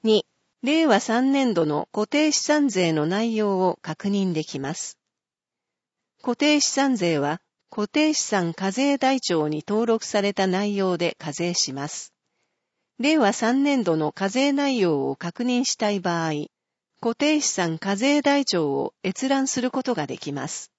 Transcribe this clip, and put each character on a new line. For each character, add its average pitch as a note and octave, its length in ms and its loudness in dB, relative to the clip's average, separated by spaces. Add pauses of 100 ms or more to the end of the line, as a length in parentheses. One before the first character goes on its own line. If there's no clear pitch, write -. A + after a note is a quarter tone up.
二、 A3 240 4 (340)
令 D#4 240 2
和 A3 140 6
三 B3 320 0
年 C4 240 2
度 E3+ 100 2
の D3+ 260 -2
固 G#3+ 140 -2
定 D4+ 260 2
資 - 100 0
産 D4 280 2
税 F3+ 240 2
の D#3 140 0
内 A3 280 -2
容 G3 320 0
を - 140 -2
確 D#3+ 280 -6
認 G3 240 0
で D#3 100 -2
き D3 160 -8
ま C#3 160 -6
す。 - 240 -12 (1200)
固 A#3+ 140 -2
定 D4 240 2
資 - 100 0
産 C4+ 260 2
税 F3 220 0
は、 C#3+ 240 -2 (300)
固 G#3 160 -4
定 D4+ 260 2
資 - 80 -2
産 F3 320 0
課 F#3+ 180 -4
税 C4+ 280 0
台 C4 220 2
帳 D#3 260 0
に D3+ 200 -4
登 A3 200 0
録 A3 180 0
さ G#3 160 0
れ G3+ 140 -2
た G3 100 2
内 G3 300 0
容 F#3+ 220 0
で E3+ 200 -2
課 D#3 140 -10
税 F3 240 -4
し - 180 -2
ま C#3 140 -6
す。 - 260 -14 (840)
令 D4 180 2
和 G#3+ 140 4
三 B3 320 0
年 C#4 200 2
度 F3 120 2
の D#3 160 0
課 - 160 -4
税 C4 240 0
内 C#4 260 0
容 D3+ 320 2
を C#3 60 -4
確 F3 280 -8
認 B3 200 2
し - 140 -2
た G#3+ 120 0
い G3+ 120 -2
場 E3+ 260 -2
合、 D3+ 200 -4 (520)
固 A#3 160 -2
定 D4+ 240 2
資 C#4+ 80 -2
産 E3 320 -2
課 G3 160 -2
税 C#4 260 2
台 C#4+ 220 2
帳 D#3+ 300 0
を C#3 200 -2 (120)
閲 - 240 -4
覧 C4+ 180 2
す C4 140 -2
る B3 100 -2
こ C4 120 -2
と B3 120 -2
が D3+ 100 -2
で C3+ 120 -8
き C#3+ 160 -8
ま C#3+ 160 -6
す。 - 300 -12